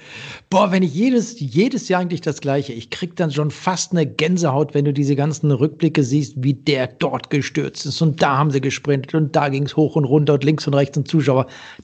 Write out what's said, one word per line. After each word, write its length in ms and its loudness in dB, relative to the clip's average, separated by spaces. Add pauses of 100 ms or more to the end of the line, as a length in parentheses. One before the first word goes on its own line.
(500)
Boah, 240 2
wenn 100 2
ich 100 0
jedes, 460 0
jedes 480 0
Jahr 140 0
eigentlich 180 -4
das 220 -6
Gleiche. 320 -2
Ich 160 -12
krieg 260 -10
dann 160 -2
schon 180 -2
fast 440 -4
eine 120 4
Gänsehaut, 680 0
wenn 100 2
du 80 2
diese 240 0
ganzen 340 0
Rückblicke 540 2
siehst, 320 0
wie 180 0
der 340 0
dort 420 -6
gestürzt 560 -4
ist 160 -6
und 200 2
da 160 4
haben 140 4
sie 80 0
gesprintet 560 -2
und 220 0
da 100 2
ging's 300 -2
hoch 180 2
und 80 2
runter 300 4
und 100 0
links 240 0
und 60 0
rechts 240 0
ein 80 0
Zuschauer. 420 2 (360)